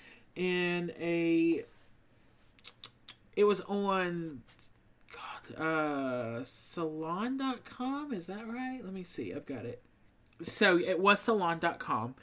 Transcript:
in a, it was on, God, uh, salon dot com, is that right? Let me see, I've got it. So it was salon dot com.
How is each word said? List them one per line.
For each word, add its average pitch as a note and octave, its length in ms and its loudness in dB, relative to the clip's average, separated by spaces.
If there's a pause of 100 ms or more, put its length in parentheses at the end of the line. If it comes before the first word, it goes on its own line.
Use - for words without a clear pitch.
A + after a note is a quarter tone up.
(360)
in F3 600 0
a, E3 680 4 (1700)
it G3+ 80 6
was G#3 180 4
on, F3+ 800 -2 (680)
God, - 480 -14
uh, C#3 840 -2
salon E3+ 920 -2
dot C4+ 260 -4
com, C#4 480 -6
is F3+ 140 -6
that G#3 220 -8
right? B3+ 360 -6
Let F#3 80 -10
me F#3+ 120 -8
see, A2+ 300 -4
I've - 120 -10
got B2+ 180 -8
it. - 180 -10 (600)
So F3+ 360 6
it F3+ 220 0
was G3+ 200 6
salon F3+ 380 2
dot E3 200 0
com. B2 440 -4